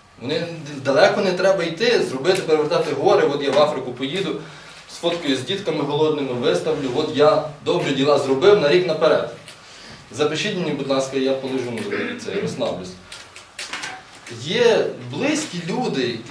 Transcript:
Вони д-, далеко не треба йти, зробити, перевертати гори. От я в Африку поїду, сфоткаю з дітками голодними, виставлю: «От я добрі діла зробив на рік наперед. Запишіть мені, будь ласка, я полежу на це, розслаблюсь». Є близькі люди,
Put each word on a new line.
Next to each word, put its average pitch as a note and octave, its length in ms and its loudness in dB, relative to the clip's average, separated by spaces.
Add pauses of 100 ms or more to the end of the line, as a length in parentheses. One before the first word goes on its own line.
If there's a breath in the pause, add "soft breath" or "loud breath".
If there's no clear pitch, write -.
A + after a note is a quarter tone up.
(220)
Вони D3 180 -2
д-, D3+ 440 -10
далеко D#3 380 4
не G3 100 2
треба F#3 320 2
йти, G#3 400 2
зробити, C#3+ 380 0
перевертати D3+ 520 0
гори. D#3+ 340 4
От C#3+ 160 -2
я C3+ 80 0
в - 80 4
Африку B2+ 320 0
поїду, C#3+ 500 -4 (500 loud breath)
сфоткаю E3+ 440 -2
з A#2+ 60 -6
дітками E3+ 420 -4
голодними, C#3+ 500 0
виставлю: D3 600 0
«От - 200 -2
я D3 280 6 (220)
добрі D3+ 260 0
діла C#3 280 4
зробив C3+ 420 6
на - 80 4
рік - 180 4
наперед. - 460 2 (760 loud breath)
Запишіть D3+ 460 -2
мені, D#3 140 -2
будь C3+ 160 -4
ласка, C3+ 300 0
я C3+ 160 2
полежу B2+ 380 -4
на G2+ 480 -6
це, F#3 220 -6
розслаблюсь». F#2 480 -6 (1500)
Є G#3+ 440 4 (260)
близькі B3 560 -4
люди, C3+ 520 -2 (120)